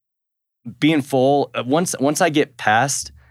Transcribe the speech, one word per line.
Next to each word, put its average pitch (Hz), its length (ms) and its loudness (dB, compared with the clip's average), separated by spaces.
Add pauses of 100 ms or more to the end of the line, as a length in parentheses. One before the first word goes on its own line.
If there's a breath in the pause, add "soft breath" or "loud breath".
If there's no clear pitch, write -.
(800)
being 151 220 2
full, 135 520 0
uh, 120 120 -6
once, 160 340 0
once 147 220 0
I 175 80 4
get 147 280 -2
past 120 540 0 (200)